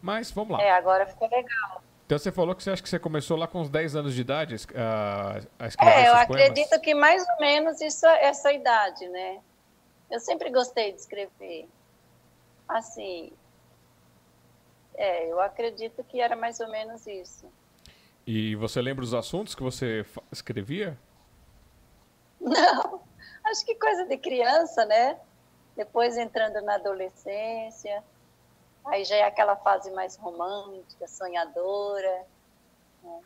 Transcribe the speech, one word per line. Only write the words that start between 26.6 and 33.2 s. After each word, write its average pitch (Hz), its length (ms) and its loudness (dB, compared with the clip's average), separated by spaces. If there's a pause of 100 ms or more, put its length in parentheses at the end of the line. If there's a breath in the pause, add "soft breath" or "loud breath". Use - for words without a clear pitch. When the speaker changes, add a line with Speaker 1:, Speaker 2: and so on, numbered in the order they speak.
Speaker 2:
na 208 140 -2
adolescência, 208 1300 -8 (840)
aí 202 200 -2
já 202 100 -2
é 208 80 6
aquela 208 320 2
fase 196 360 0
mais 190 260 -8
romântica, 185 920 -10
sonhadora, 185 1160 -4 (760)
né? 339 240 -18